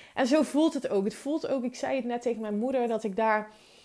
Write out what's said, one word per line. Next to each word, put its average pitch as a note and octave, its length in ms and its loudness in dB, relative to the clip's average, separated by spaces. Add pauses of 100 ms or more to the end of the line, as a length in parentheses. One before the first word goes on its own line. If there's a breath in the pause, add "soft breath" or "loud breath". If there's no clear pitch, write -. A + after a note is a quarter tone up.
(140 loud breath)
En B3+ 140 2
zo D4+ 140 6
voelt D4+ 320 2
het - 160 -4
ook. G3 140 2
Het G#3 120 -2
voelt D4+ 320 -4
ook, C4 160 0
ik B3 120 -4
zei C4+ 200 -2
het B3 100 -2
net A#3+ 160 -4
tegen A3+ 200 -2
mijn G#3 160 -4
moeder, B3 300 0
dat A3 160 -2
ik G3 120 -4
daar G#3+ 340 2 (360 loud breath)